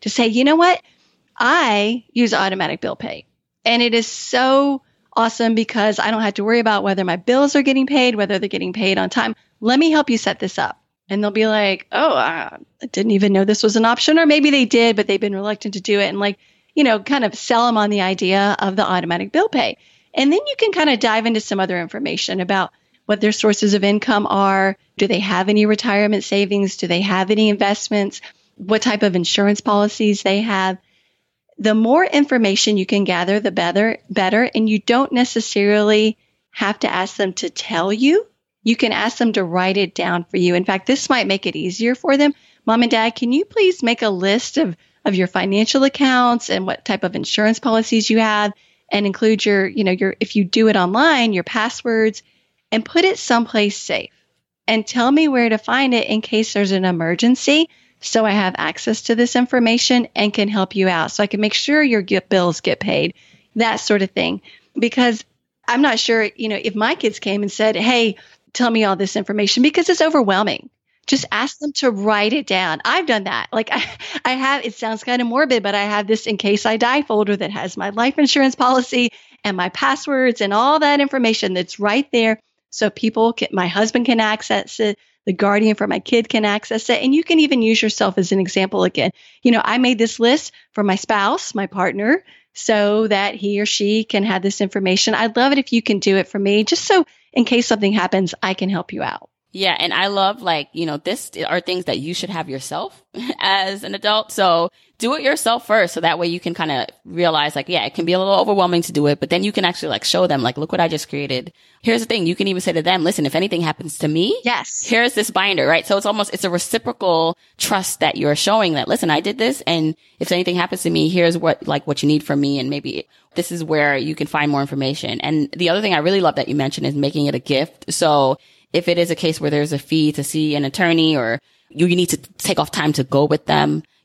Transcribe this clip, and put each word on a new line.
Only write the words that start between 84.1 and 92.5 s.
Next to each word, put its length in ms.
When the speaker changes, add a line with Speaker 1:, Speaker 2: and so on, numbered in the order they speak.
Speaker 1:
access 600
it, 180
the 80
guardian 420
for 100
my 140
kid 280
can 160
access 460
it, 140
and 100
you 100
can 160
even 220
use 180
yourself 380
as 140
an 80
example 440
again. 280
You 80
know, 120
I 140
made 220
this 200
list 340
for 120
my 120
spouse, 580
my 140
partner, 560